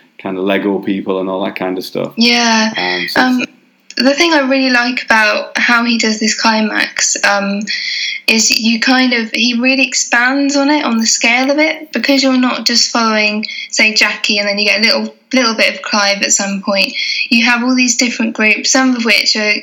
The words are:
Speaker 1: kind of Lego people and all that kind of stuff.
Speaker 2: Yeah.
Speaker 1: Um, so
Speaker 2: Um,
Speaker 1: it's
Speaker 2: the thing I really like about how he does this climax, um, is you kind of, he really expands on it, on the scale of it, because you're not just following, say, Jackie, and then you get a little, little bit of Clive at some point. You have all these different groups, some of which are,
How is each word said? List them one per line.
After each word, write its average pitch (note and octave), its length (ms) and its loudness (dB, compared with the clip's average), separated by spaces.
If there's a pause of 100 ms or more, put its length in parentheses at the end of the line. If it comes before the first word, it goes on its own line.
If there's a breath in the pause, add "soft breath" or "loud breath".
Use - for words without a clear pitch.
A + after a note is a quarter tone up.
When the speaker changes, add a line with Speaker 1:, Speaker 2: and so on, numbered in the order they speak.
(180 loud breath)
Speaker 1:
kind F#2+ 220 -8
of F#2 40 -2
Lego G2 360 0
people F#2+ 400 -4
and F#2+ 100 -4
all F#2+ 160 -4
that F#2+ 100 -6
kind F#2 220 -4
of - 80 -8
stuff. - 320 -6
Speaker 2:
Yeah. A#3 580 2
Speaker 1:
Um, F3+ 320 -4
so - 140 -2
Speaker 2:
Um, B3+ 200 2
Speaker 1:
it's - 120 -8 (420)
Speaker 2:
the C4 200 2
thing E4+ 180 2
I D4 80 4
really C4 300 2
like B3 320 0
about G#3+ 540 2
how A#3 260 2
he A#3 160 2
does A3 200 0
this A3 200 0
climax, A3 840 0
um, G3+ 380 0 (680 loud breath)
is A3 240 2
you A3+ 280 2
kind B3+ 340 2
of, A3+ 180 -2
he A#3 280 0
really C4 280 2
expands C4+ 680 0
on C#4 140 2
it, D4 140 2
on A3+ 140 0
the A3+ 80 0
scale A#3+ 440 2
of C#4+ 100 2
it, D#4 340 -2
because C4+ 280 2
you're C4 160 2
not A#3 280 0
just A#3 260 0
following, G#3+ 540 0 (240 loud breath)
say, G#3+ 240 0
Jackie, G#3+ 440 -2
and G3+ 100 -2
then G3+ 120 -2
you G#3 60 -2
get G3+ 140 0
a G#3+ 40 2
little, A3 320 -2 (180)
little A#3 220 2
bit G3 180 2
of - 80 -12
Clive G3+ 400 0
at - 100 -2
some G3 300 -2
point. G3 320 0 (360 loud breath)
You A#3 160 2
have A#3+ 180 2
all B3+ 100 2
these B3+ 240 2
different A#3 380 -2
groups, G#3+ 360 0
some C4 240 4
of A#3 100 -4
which G#3 300 0
are, G#3+ 280 0